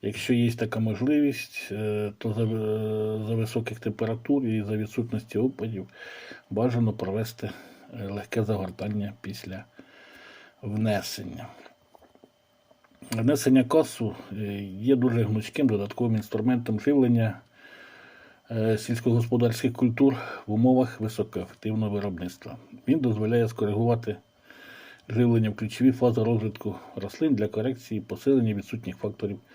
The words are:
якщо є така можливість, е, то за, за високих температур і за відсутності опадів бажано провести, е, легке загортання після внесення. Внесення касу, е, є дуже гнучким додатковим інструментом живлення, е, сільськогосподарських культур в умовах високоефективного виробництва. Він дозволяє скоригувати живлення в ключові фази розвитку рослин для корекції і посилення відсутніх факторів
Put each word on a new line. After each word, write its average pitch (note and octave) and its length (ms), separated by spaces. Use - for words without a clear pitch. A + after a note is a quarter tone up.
якщо G2+ 320
є A#2+ 180
така A2+ 280
можливість, B2+ 920
е, G#2 460
то A2+ 140
за, A2+ 140
за A#2 80
високих A2+ 460
температур A#2 680
і A2 160
за G#2 140
відсутності A2 640
опадів A2 500
бажано A#2 420
провести, A2 580
е, G2+ 80
легке G#2 360
загортання G2+ 760
після - 440
внесення. A2 840
Внесення C3 540
касу, B2 520
е, G2+ 300
є G2+ 340
дуже A#2+ 260
гнучким G#2+ 440
додатковим A2 500
інструментом A2+ 640
живлення, A#2+ 600
е, A2 280
сільськогосподарських A#2 920
культур C3 440
в G#2 60
умовах B2 480
високоефективного G#2+ 920
виробництва. F#2 680
Він D3+ 120
дозволяє A2+ 480
скоригувати A#2 680
живлення A2+ 420
в G#2 40
ключові B2 380
фази A#2 320
розвитку G#2+ 520
рослин C3+ 380
для G#2 140
корекції A2+ 500
і G2+ 60
посилення A#2+ 500
відсутніх G2+ 420
факторів G#2 440